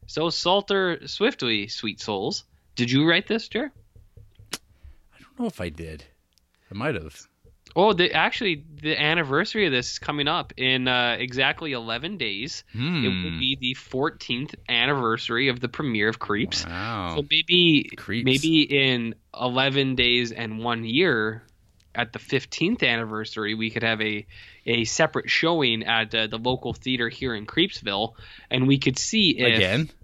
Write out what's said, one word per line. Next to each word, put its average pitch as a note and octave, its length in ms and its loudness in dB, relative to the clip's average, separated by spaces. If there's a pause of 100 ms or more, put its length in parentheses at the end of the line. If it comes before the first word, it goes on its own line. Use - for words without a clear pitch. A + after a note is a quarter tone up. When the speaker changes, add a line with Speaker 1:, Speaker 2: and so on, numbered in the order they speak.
Speaker 1:
So D#3+ 220 -2
salter F#3+ 800 0
swiftly, A#2+ 600 -2
sweet - 320 -8
souls. G#2+ 440 -4 (320)
Did A#2+ 160 0
you C#3+ 160 4
write E3+ 200 2
this, G#3+ 200 -2
Jer? C4+ 240 -6 (800)
Speaker 2:
I - 680 -20
don't - 180 -16
know A#3+ 80 -2
if - 120 -8
I F2+ 100 -4
did. D#2 340 -12 (680)
I G2 40 -12
might B2 200 -2
have. D#2 320 -12 (480)
Speaker 1:
Oh, G3+ 160 8
the, F3 220 4
actually, E3+ 500 0 (180)
the D3+ 180 0
anniversary D#3+ 680 2
of D3+ 60 2
this B2 220 0
is - 60 -10
coming D3 280 -2
up D#3+ 300 -2
in, B2+ 300 2
uh, B2 320 2
exactly C3+ 520 -2
eleven B2 460 -6
days. A2+ 460 -6 (100)
It G#2 40 -8
will A#2+ 540 0
Speaker 2:
Hmm. D#2+ 80 -6
Speaker 1:
be C3 200 -2
the B2+ 140 -4
fourteenth C3 800 -4 (160)
anniversary A#2+ 800 2
of B2 120 0
the B2 100 -2
premiere A2+ 380 0
of A2 120 -2
Creeps. - 480 -2
Speaker 2:
Wow. F2+ 480 -4
Speaker 1:
So C#3+ 140 0
maybe, D#3+ 680 4
Speaker 2:
Creeps. A#2 280 -4
Speaker 1:
maybe D3 360 4
in C3 540 2 (240)
eleven C3 560 2
days A#2+ 360 2
and A2 280 -8
one A#2 260 -2
year, A#2 580 0 (520)
at A#2 180 -2
the - 60 -14
fifteenth - 640 -2
anniversary, A2 720 -2
we A2 160 -2
could A#2 120 -4
have A2+ 180 0
a, G#2+ 260 -2 (400)
a A#2 160 2
separate C#3 480 0
showing C3+ 520 2
at, A2+ 300 0
uh, A2 140 0
the G#2+ 100 -6
local B2 360 -2
theater A#2+ 360 -2
here B2 240 -6
in G#2+ 140 -8
Creepsville, A2 640 -2 (380)
and B2+ 160 4
we C#3 100 6
could C3+ 220 0
see G#3 400 4
if A#2+ 180 4
Speaker 2:
Again? G#2+ 320 2 (140)